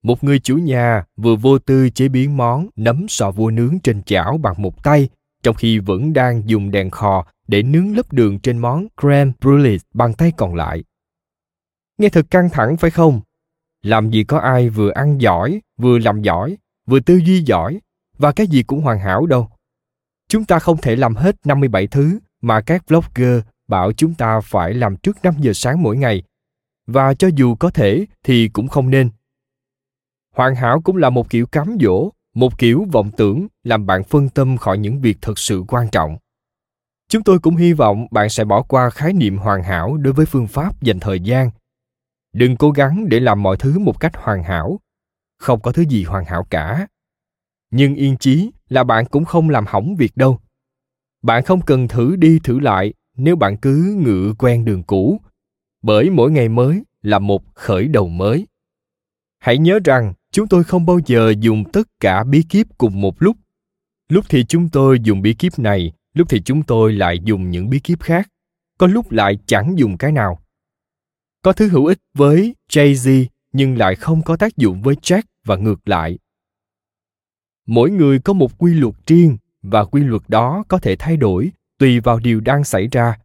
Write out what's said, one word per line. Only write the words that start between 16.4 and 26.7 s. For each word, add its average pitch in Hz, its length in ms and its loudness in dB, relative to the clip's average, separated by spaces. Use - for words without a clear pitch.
vừa 131 140 2
tư 175 160 4
duy 180 260 2
giỏi, 113 380 -2
và 147 140 2
cái 214 140 0
gì 143 160 2
cũng 139 180 -4
hoàn 120 180 -2
hảo 98 280 -2
đâu. 127 220 0
Chúng 220 160 -2
ta 175 140 2
không 165 180 0
thể 120 200 -2
làm 117 200 0
hết 180 200 0
năm 139 140 0
mươi 139 80 2
bảy 98 180 0
thứ 151 320 0
mà 110 200 0
các 165 280 -4
vlogger 123 520 0
bảo 98 240 0
chúng 160 220 -2
ta 110 260 -2
phải 95 340 -4
làm 107 220 -2
trước - 260 -4
năm 175 180 0
giờ 123 140 0
sáng 147 280 -2
mỗi 113 140 0
ngày. 113 260 0